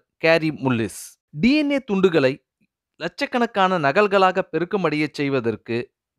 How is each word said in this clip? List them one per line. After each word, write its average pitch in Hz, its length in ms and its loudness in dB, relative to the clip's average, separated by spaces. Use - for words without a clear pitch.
கேரி 160 360 2
முல்லிஸ். 117 460 -4
டி 170 200 2
என் 294 180 0
ஏ 277 80 0
துண்டுகளை 170 520 2
லட்சக்கணக்கான 202 800 -2
நகல்களாக 185 640 2
பெருக்கமடைய 160 680 -2
செய்வதற்கு 120 640 -4